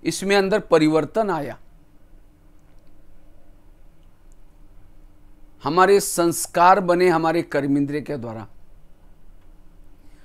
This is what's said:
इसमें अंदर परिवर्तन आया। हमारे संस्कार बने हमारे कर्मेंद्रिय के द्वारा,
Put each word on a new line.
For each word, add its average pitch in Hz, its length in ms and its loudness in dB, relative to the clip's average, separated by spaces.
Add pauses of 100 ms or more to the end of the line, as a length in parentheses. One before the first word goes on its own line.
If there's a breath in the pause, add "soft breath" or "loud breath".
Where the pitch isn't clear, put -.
इसमें 190 320 -2
अंदर 196 240 2
परिवर्तन 160 720 2
आया। 143 300 -8 (4000)
हमारे 185 360 4
संस्कार 175 800 2
बने 180 300 2
हमारे 165 320 0
कर्मेंद्रिय 143 600 -2
के 147 160 -10
द्वारा, 110 300 -12 (1800 soft breath)